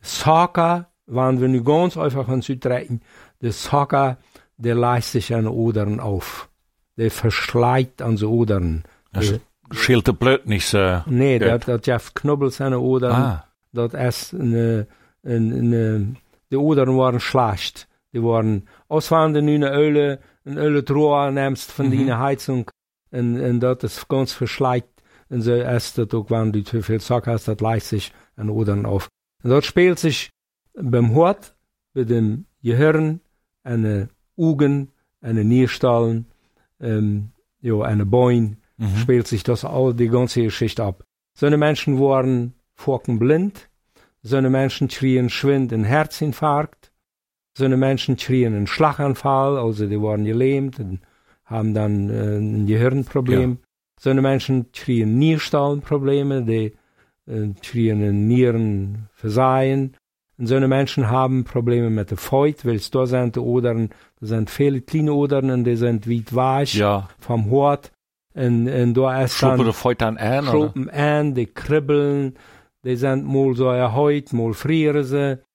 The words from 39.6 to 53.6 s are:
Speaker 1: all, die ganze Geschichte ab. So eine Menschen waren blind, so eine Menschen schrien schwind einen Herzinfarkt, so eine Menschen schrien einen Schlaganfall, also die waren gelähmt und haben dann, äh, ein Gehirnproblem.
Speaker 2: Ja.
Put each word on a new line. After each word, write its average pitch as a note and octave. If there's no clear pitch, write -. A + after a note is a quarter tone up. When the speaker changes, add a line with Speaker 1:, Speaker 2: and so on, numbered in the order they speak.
Speaker 1:
all, C3
die A#2
ganze B2
Geschichte A2
ab. G2
So -
eine D3
Menschen D3+
waren C3
blind, C#3+
so A#2
eine C3
Menschen C3+
schrien B2+
schwind C3+
einen A2
Herzinfarkt, D3+
so C3
eine C3
Menschen C3+
schrien B2
einen G#2
Schlaganfall, C#3
also G#2+
die G#2
waren G#2+
gelähmt C3
und F#2+
haben A2
dann, G#2
äh, G#2+
ein G#2+
Gehirnproblem. B2+
Speaker 2:
Ja. B2